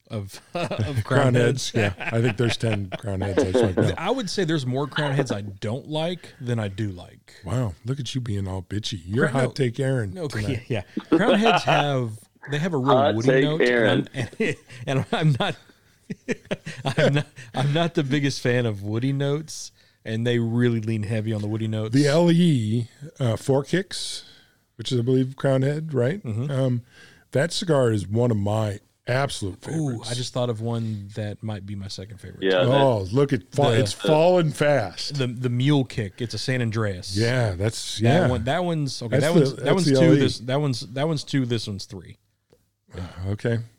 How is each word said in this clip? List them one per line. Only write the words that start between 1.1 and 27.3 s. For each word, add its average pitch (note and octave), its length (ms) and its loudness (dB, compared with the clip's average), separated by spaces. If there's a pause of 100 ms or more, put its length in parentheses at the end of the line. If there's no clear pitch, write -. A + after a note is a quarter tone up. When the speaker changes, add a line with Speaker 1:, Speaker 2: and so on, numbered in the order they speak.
Speaker 1:
Heads. A#2+ 380 2
Speaker 2:
Heads, G#2 260 2
yeah. D3+ 140 -6
I A2+ 100 2
think A#2 140 2
there's A#2 200 2
ten G2+ 400 -2
Crown G2 260 -6
Heads G2 200 0
I A2 80 0
just A#2 140 4
like, F2+ 120 0
no. G#2+ 220 2
Speaker 1:
I F3 140 -4
would B3+ 180 -2
say G3 140 -2
there's D#3 200 0
more B2+ 220 -2
Crown C#3+ 260 -4
Heads C#3 200 0
I G2+ 80 -2
don't G#2 480 -8
like D#3+ 520 -6
than A#2+ 200 -2
I G#2+ 80 -2
do G2+ 220 -4
like. E2+ 440 -16 (100)
Speaker 2:
Wow, A#2 300 -2 (100)
look C3+ 140 -4
at B2+ 160 -8
you C3+ 60 -2
being G2+ 260 -4
all F#2 160 -6
bitchy. G2 420 -6
You're A2+ 240 2
Speaker 1:
Crown, C3+ 120 0
Speaker 2:
Hot B2+ 80 0
Speaker 1:
no, - 20 -4
Speaker 2:
Take B2 300 -2
Aaron B2+ 340 -2
Speaker 1:
no, D#3 140 -8
Speaker 2:
tonight. A2+ 400 -4
Speaker 1:
yeah, A2 160 -4 (260)
yeah. E3 80 6
Crown G3 220 4
Heads G#3 240 4
have, C3+ 480 0 (400)
they D3 60 -2
have F3 140 -2
a D3+ 40 -2
real C3 200 4
Speaker 3:
Hot C3+ 200 2
Speaker 1:
woody A#2 120 0
Speaker 3:
Take C3 160 6
Speaker 1:
note, D3+ 180 0
Speaker 3:
Aaron. A#2 520 2
Speaker 1:
and B2+ 240 -6
I'm, F3+ 180 -2 (220)
<laughs> A#2+ 80 -12
and, C3+ 120 0
and A#2+ 140 -2
I'm D#3 280 2
not, F#3+ 160 -2 (1300)
<laughs> C3+ 120 -2
I'm D3 180 4
not, D3 120 0 (260)
I'm C3+ 220 0
not E3 200 0
the D#3+ 100 2
biggest C#3 360 0
fan B2 240 2
of G#2 200 -4
woody A2+ 280 -2
notes, C#3+ 600 -4 (320)
and A2+ 200 -4
they A#2+ 140 2
really A#2 420 2
lean A2 220 -2
heavy A2 300 -2
on G#2 100 -2
the G#2 60 -4
woody A2 180 -2
notes. A2 260 -4
Speaker 2:
The C#3+ 140 4
L E3+ 240 4
E, A#2+ 560 4 (320)
uh, A#2 160 2
Four C3+ 300 2
Kicks, - 600 -4 (520)
which A#2 160 -6
is, B2 80 2
I - 20 0
believe, C3 320 2
Crown C3+ 280 2
Head, D3+ 300 -2
right? C3 300 0
Speaker 1:
Mm-hmm. A#2+ 260 -4
Speaker 2:
Um, C3 340 0 (500)